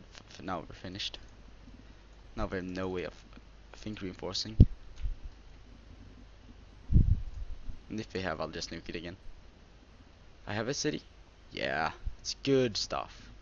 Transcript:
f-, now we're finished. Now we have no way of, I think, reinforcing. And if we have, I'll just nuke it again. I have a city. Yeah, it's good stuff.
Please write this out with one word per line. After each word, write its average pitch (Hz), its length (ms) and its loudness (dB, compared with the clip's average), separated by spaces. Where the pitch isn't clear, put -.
f-, - 120 -16
now 90 260 -4
we're - 60 -14
finished. - 460 -8
Now 110 120 0
we 98 100 -2
have 90 80 -4
no 92 220 -2
way 90 160 -2
of, - 100 -6
I - 60 -16
think, 107 240 -6
reinforcing. 92 540 -4
And 107 100 -2
if 110 140 -4
we 95 80 0
have, 82 200 0
I'll 80 60 0
just 82 240 -6
nuke 82 180 -8
it 87 60 -4
again. 87 220 -6
I 104 60 -4
have 107 140 0
a 139 60 2
city. 151 300 -2
Yeah, 69 400 0
it's - 220 -6
good 131 340 6
stuff. - 520 -4